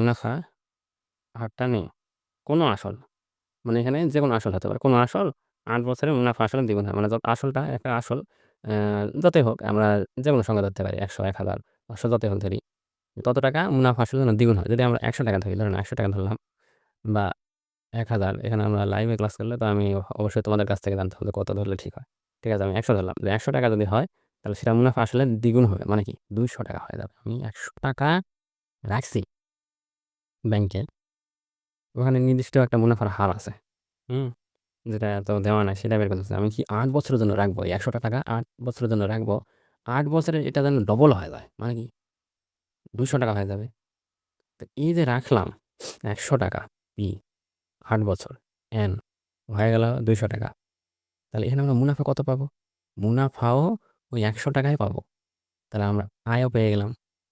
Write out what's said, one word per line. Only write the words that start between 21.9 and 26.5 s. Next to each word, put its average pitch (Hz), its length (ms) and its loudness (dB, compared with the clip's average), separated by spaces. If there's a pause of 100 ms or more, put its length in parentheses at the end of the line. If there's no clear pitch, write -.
হয়। - 100 -20 (380)
ঠিক 113 100 -2
আছে, 98 120 -2
আমি 98 140 -2
একশো 120 160 0
ধরলাম, 95 280 -2
যে 98 120 0
একশো 110 200 -4
টাকা 127 180 2
যদি 104 180 2
হয়, 123 140 2 (340)
তাহলে 104 200 -6
সেটা 117 180 2
মুনাফা 123 280 4
আসলে 123 180 2 (180)
দ্বিগুণ 120 280 6
হবে, 95 220 -2
মানে 107 140 2
কি - 80 -12 (220)
দুইশো 120 320 -2